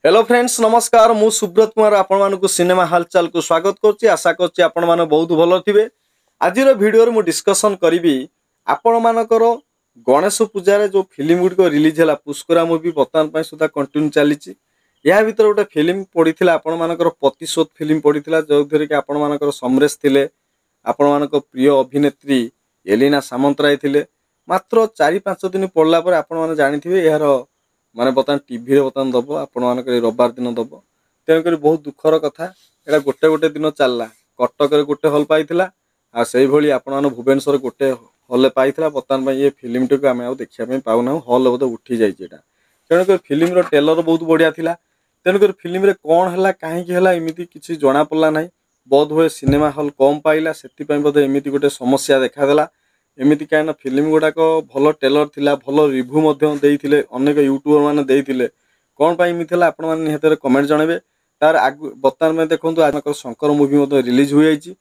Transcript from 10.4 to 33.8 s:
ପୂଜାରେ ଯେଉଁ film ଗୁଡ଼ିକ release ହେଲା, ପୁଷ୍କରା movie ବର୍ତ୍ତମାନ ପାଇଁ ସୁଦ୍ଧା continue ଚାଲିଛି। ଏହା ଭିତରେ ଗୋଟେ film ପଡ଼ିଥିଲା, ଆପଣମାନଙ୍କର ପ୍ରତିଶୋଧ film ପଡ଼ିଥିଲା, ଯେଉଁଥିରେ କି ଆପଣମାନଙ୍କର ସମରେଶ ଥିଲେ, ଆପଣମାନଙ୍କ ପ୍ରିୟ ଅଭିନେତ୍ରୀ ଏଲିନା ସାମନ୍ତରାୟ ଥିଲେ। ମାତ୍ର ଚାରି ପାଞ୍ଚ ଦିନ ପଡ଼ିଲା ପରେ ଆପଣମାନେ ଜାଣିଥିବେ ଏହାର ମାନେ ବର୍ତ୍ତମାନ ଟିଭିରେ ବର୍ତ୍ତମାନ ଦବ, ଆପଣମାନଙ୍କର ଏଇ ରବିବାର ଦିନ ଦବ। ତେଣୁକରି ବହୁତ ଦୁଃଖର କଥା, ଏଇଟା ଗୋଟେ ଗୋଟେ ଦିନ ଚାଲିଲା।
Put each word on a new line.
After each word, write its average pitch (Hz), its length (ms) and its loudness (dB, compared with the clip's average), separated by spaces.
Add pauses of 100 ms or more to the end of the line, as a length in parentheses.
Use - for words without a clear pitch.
ପୂଜାରେ 202 360 0
ଯେଉଁ 190 160 0 (100)
film 160 280 0
ଗୁଡ଼ିକ 185 180 0 (140)
release 156 260 2
ହେଲା, 156 140 2 (100)
ପୁଷ୍କରା 165 460 -2
movie 165 280 -2
ବର୍ତ୍ତମାନ 156 360 0
ପାଇଁ 160 160 -2
ସୁଦ୍ଧା 156 160 -4 (100)
continue 147 400 -4
ଚାଲିଛି। 147 340 0 (540)
ଏହା 185 220 4
ଭିତରେ 214 240 2
ଗୋଟେ 208 140 0 (100)
film 170 240 0 (180)
ପଡ଼ିଥିଲା, 165 420 2
ଆପଣମାନଙ୍କର 165 500 -4 (140)
ପ୍ରତିଶୋଧ 156 540 -2
film 156 240 -2
ପଡ଼ିଥିଲା, 147 380 0 (100)
ଯେଉଁଥିରେ 147 380 0
କି 151 80 -4
ଆପଣମାନଙ୍କର 147 560 -4 (100)
ସମରେଶ 131 320 0 (100)
ଥିଲେ, 139 220 2 (640)
ଆପଣମାନଙ୍କ 143 480 0 (160)
ପ୍ରିୟ 131 180 0 (140)
ଅଭିନେତ୍ରୀ 139 580 -2 (460)
ଏଲିନା 135 340 2
ସାମନ୍ତରାୟ 143 560 -2
ଥିଲେ। 143 240 -2 (480)
ମାତ୍ର 185 280 -4 (220)
ଚାରି 160 280 0
ପାଞ୍ଚ 190 160 -6 (120)
ଦିନ 190 100 -2 (120)
ପଡ଼ିଲା 160 240 2
ପରେ 175 160 0
ଆପଣମାନେ 160 400 -4
ଜାଣିଥିବେ 147 520 -2
ଏହାର 151 180 0 (680)
ମାନେ 123 200 0
ବର୍ତ୍ତମାନ 143 220 0 (100)
ଟିଭିରେ 127 320 0
ବର୍ତ୍ତମାନ 135 360 -2
ଦବ, 123 120 -2 (160)
ଆପଣମାନଙ୍କର 123 500 -4
ଏଇ 120 60 0
ରବିବାର 120 380 0
ଦିନ 123 100 -6 (100)
ଦବ। 113 140 -8 (540)
ତେଣୁକରି 160 300 0
ବହୁତ 151 300 0
ଦୁଃଖର 156 280 -2 (100)
କଥା, 156 200 -8 (420)
ଏଇଟା 151 200 0
ଗୋଟେ 139 220 -2
ଗୋଟେ 156 200 0
ଦିନ 151 180 -6 (120)
ଚାଲିଲା। 123 280 -2 (320)